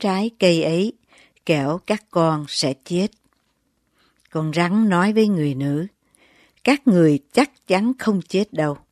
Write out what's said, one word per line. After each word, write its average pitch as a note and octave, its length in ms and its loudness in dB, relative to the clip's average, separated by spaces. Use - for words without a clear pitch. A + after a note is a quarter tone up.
trái G3+ 380 -2
cây E3+ 240 2
ấy, E3+ 300 -2
kẻo D3+ 400 -2
các G#3+ 240 -4
con D#3+ 380 0
sẽ - 260 -4
chết." F3+ 240 -4
Con D#3 240 -4
rắn F3+ 340 0
nói F#3 240 2
với A3 160 2
người D3+ 260 -2
nữ, C#3+ 320 -4
"Các C#4+ 240 0
người E3 300 4
chắc - 340 0
chắn G3+ 320 0
không G3+ 300 -2
chết G3 240 -2
đâu D3+ 260 -4